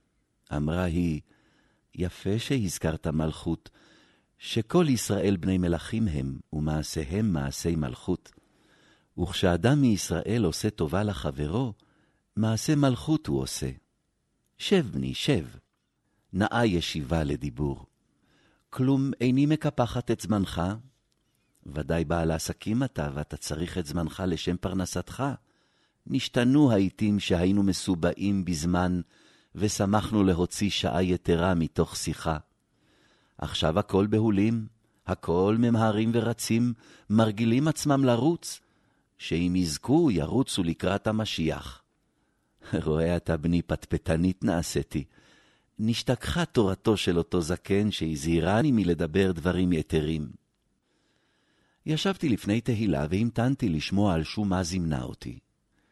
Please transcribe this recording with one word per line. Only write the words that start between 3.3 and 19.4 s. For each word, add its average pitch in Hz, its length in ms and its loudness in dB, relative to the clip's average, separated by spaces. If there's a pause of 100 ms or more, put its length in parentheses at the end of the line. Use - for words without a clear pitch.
שכל 165 460 0
ישראל 101 480 2
בני 95 200 0
מלכים 90 500 0
הם, 67 320 -4 (140)
ומעשיהם 78 800 -2
מעשי 73 420 -2
מלכות. 76 560 -4 (840)
וכשאדם 90 640 2
מישראל 104 640 0
עושה 80 240 -2
טובה 85 340 -2
לחברו, 92 720 -4 (640)
מעשה 110 400 0
מלכות 143 520 0
הוא 67 140 0
עושה. 65 280 -6 (880)
שב, 185 340 2
בני, 67 220 -4
שב." 101 320 0 (880)
נאה 104 320 2
ישיבה 82 580 0
לדיבור. 71 640 -4 (840)
"כלום 135 420 0 (100)
איני 131 240 4